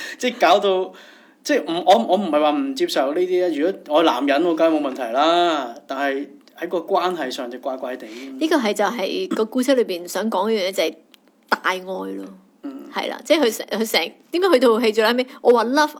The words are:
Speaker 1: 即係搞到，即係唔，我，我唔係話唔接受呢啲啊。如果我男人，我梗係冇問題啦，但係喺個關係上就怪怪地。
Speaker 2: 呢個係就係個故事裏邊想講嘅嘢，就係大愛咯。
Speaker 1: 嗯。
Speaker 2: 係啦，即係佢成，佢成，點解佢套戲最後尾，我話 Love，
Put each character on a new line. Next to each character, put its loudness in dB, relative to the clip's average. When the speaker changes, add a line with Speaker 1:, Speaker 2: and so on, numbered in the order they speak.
Speaker 1:
即 -2
係 -4
搞 6
到， 0
即 0
係 0
唔， -4
我， 8
我 2
唔 -2
係 2
話 2
唔 -2
接 -2
受 0
呢 0
啲 0
啊。 0
如 0
果 -2
我 4
男 2
人， 2
我 2
梗 4
係 2
冇 -4
問 -8
題 -8
啦， 2
但 -8
係 -2
喺 -6
個 -2
關 0
係 -6
上 -8
就 -10
怪 -6
怪 -8
地。 -14
Speaker 2:
呢 -6
個 2
係 0
就 0
係 -4
個 0
故 -2
事 2
裏 4
邊 -8
想 -4
講 0
嘅 0
嘢， -6
就 -2
係 -2
大 0
愛 -4
咯。 -10
Speaker 1:
嗯。 -14
Speaker 2:
係 -6
啦， -10
即 4
係 4
佢 2
成， -10
佢 -4
成， 0
點 -2
解 4
佢 6
套 4
戲 2
最 2
後 4
尾， -2
我 4
話 4
Love， 2